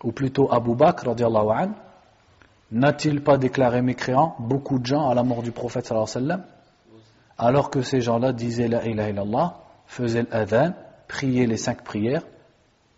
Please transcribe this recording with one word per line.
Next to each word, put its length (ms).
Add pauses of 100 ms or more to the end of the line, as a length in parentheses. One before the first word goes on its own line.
ou 80
plutôt 400
Abu 240
Bakr, 320
radiallahu 420
anhu, 240 (1000)
n'a-t-il 520
pas 140
déclaré 440
mécréant 580
beaucoup 400
de 60
gens 240
à 60
la 80
mort 180
du 100
prophète 340
sallallahu 280
alayhi 160
wa 80
sallam, 80 (920)
alors 320
que 120
ces 200
gens-là 320
disaient 340
la 180
ilaha 240
illallah, 480 (280)
faisaient 460
l'adhan, 420 (340)
priaient 380
les 120
cinq 260
prières, 400 (760)